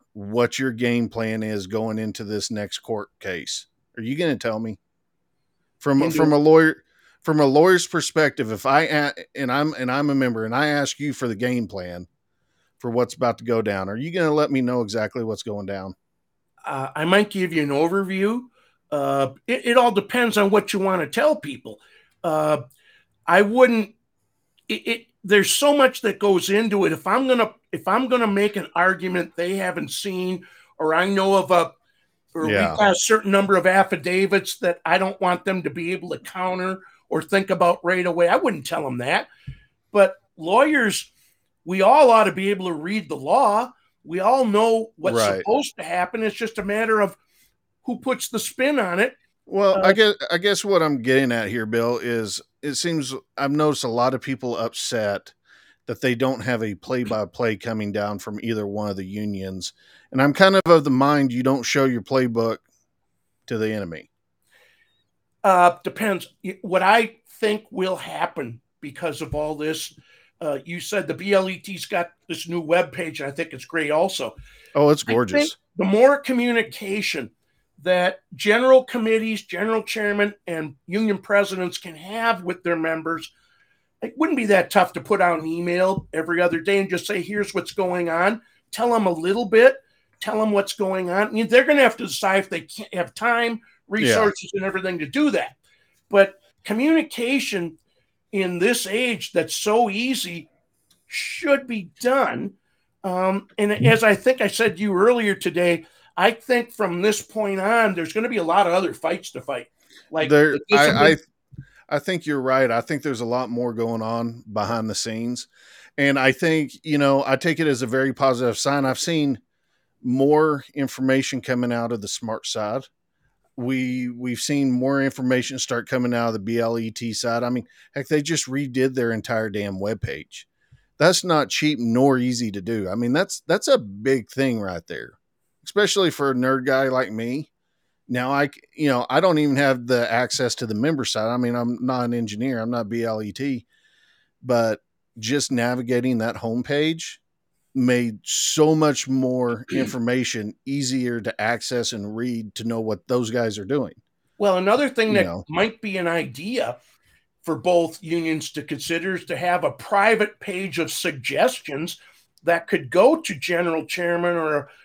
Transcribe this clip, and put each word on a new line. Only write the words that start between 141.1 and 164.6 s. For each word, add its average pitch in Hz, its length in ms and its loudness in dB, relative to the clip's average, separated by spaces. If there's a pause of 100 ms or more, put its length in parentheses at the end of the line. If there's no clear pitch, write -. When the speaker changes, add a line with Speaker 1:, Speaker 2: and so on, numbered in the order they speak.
Speaker 1:
I 123 40 -2
mean, 120 180 0
I'm 120 260 -2
not 127 240 -2
an 120 80 -2
engineer. 117 460 -4
I'm 113 120 -4
not 117 180 -4
B 117 160 -4
L 110 180 -4
E 104 100 -10
T, 131 340 -8 (760)
but 117 400 0 (340)
just 123 360 -2
navigating 123 640 0
that 110 160 -2
homepage 147 840 -4 (580)
made 123 460 0
so - 500 0
much 151 360 0
more 127 600 -2
Speaker 2:
<clears throat> - 40 -12
Speaker 1:
information 123 800 -2 (100)
easier 127 560 -4
to 107 200 -6
access 117 520 -2
and 104 220 -8
read 113 400 -6
to - 80 -12
know 117 180 -4
what 110 280 -6
those 123 220 0
guys 113 280 -2
are 101 60 -10
doing. 117 300 -4 (440)
Speaker 2:
Well, 196 200 2
another 220 300 2
thing 226 200 0
Speaker 1:
You 214 60 2
Speaker 2:
that 196 120 4
Speaker 1:
know. 87 220 -8
Speaker 2:
might 202 320 -2
be 196 160 -6
an 180 100 -2
idea 160 680 -4 (640)
for 160 140 -2
both 165 460 0
unions 160 500 -4
to 151 100 -10
consider 165 540 -4
is - 100 -10
to 165 100 -6
have 175 280 0
a 135 80 -2
private 208 680 0
page 185 380 -6
of 160 140 -2
suggestions 151 1080 -4 (460)
that 170 240 0
could 139 220 -2
go 262 300 6
to 208 140 -8
general 165 520 -2
chairman 175 500 -2
or 156 320 -2 (160)